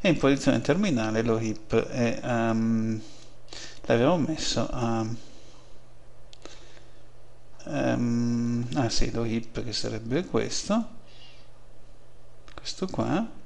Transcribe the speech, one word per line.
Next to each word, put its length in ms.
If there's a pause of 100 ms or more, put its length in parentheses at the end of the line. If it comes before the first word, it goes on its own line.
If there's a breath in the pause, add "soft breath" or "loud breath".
e 80
in 80
posizione 420
terminale 640
lo 180
hip 360
è, 460
ehm, 800 (840 loud breath)
l'abbiamo 320
messo 520
a, 360 (2500 loud breath)
ehm, 1040
ah 160
sì, 220
lo 120
hip 400
che 80
sarebbe 540
questo, 600 (1700 loud breath)
questo 320
qua. 380 (200)